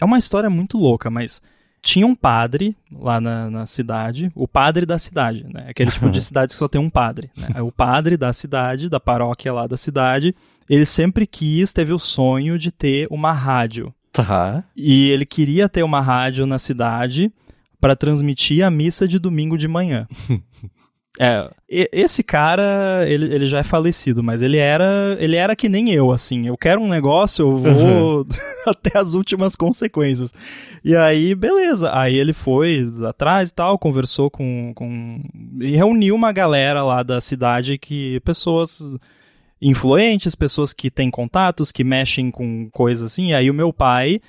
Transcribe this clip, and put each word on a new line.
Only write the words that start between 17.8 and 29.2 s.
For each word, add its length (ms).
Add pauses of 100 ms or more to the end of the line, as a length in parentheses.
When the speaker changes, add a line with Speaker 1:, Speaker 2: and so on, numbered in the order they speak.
Speaker 1:
transmitir 720
a 60
missa 360
de 120
domingo 360
de 120
manhã. 400 (200)
Speaker 2:
<laughs> 140 (800)
Speaker 1:
É, 280 (220)
e-, 240
esse 300
cara, 840
ele, 240
ele 140
já 140
é 40
falecido, 600
mas 180
ele 160
era, 600
ele 160
era 200
que 140
nem 220
eu, 200
assim, 360
"Eu 100
quero 240
um 80
negócio, 540
eu 140
vou 640
Speaker 2:
Uhum. 40 (200)
Speaker 1:
<laughs> 200
até 320
as 160
últimas 420